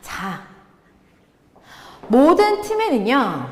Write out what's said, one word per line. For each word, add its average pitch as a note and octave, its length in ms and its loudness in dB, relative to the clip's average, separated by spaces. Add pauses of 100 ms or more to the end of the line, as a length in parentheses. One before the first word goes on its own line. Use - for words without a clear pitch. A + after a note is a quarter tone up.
자, - 380 -12 (1700)
모든 F4+ 540 4
팀에는요 A#3+ 920 -2